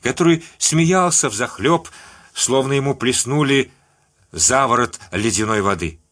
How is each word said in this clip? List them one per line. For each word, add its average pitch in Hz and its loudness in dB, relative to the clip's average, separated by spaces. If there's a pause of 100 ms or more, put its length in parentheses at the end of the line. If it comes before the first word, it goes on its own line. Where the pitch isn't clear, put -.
который 165 2 (140)
смеялся 165 2
взахлеб 120 -2 (440)
словно 135 0
ему 139 -2
плеснули 135 0 (600)
за 127 0
ворот 120 -2 (120)
ледяной 107 -2
воды. 87 -4 (120)